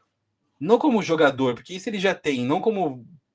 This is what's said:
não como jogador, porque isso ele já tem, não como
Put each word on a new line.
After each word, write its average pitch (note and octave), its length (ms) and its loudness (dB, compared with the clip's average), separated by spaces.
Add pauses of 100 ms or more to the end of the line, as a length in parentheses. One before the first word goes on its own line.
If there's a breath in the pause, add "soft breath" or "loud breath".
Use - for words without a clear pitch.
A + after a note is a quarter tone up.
(580)
não G3+ 200 2
como A#3 240 2
jogador, C3+ 520 2
porque E3+ 200 -14
isso F#3 140 -10
ele G#3+ 100 -6
já F#3 160 0
tem, C3 300 -4
não D3+ 160 0
como D#3 460 -4 (280)